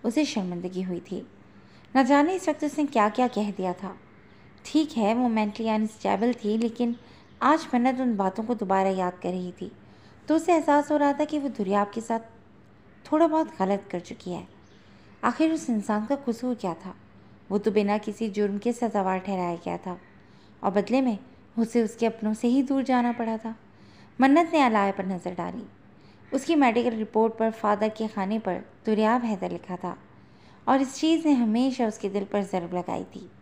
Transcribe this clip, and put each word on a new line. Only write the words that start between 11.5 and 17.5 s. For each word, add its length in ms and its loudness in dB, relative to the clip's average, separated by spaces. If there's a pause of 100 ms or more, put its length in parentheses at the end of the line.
के 80 -6
साथ 180 -4 (920)
थोड़ा 160 4
बहुत 320 0
गलत 320 -2
कर 80 -6
चुकी 320 -12
है। 160 -10 (760)
आखिर 280 2
उस 180 -4
इंसान 360 -2
का 100 0
कसूर 400 -4
क्या 180 -6
था? 220 -14 (560)